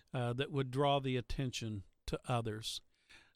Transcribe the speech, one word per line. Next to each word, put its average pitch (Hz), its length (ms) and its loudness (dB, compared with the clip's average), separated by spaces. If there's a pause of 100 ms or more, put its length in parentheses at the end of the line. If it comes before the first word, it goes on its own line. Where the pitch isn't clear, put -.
(140)
uh, 120 200 0
that 139 180 -2
would 135 200 0
draw 143 280 4
the 131 160 0
attention 117 680 -2 (240)
to - 200 -4
others. 110 540 -2 (540)